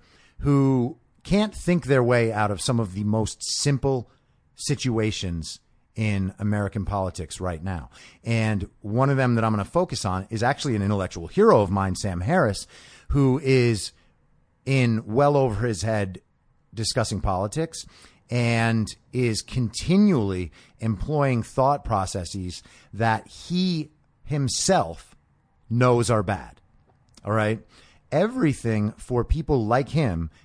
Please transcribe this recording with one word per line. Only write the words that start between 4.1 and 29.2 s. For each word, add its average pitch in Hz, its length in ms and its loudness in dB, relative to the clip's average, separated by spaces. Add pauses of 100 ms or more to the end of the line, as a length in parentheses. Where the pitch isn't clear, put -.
situations 107 1040 -4 (360)
in 98 420 -2
American 104 480 -2
politics 95 540 -6
right 87 240 -6
now. 87 260 -8 (340)
And 110 460 -2 (120)
one 120 280 0
of 139 80 2
them 127 180 2
that 113 80 0
I'm 110 100 2
gonna 101 120 0
focus - 380 -4
on 95 260 -4
is 110 140 -4
actually 131 320 0
an 101 60 0
intellectual 95 460 -2
hero 185 340 6
of 92 100 2
mine, 95 240 0
Sam 90 260 -4
Harris, 123 460 0 (420)
who 135 340 2
is 123 480 2 (720)
in 120 400 2
well 143 320 4
over 117 280 0
his 107 180 -2
head 104 360 -2 (540)
discussing 110 480 -2
politics 101 640 -4 (460)
and 113 640 0 (160)
is 120 320 -2
continually 120 1080 0 (280)
employing 120 640 0
thought 139 420 0
processes 92 800 -4 (280)
that 110 360 0
he 175 640 -2 (320)
himself 139 920 -2 (540)
knows 120 400 4
are 110 140 4
bad. 90 360 -4 (640)
All 104 100 -4
right? 110 260 0 (520)
Everything 139 840 0
for 120 260 -2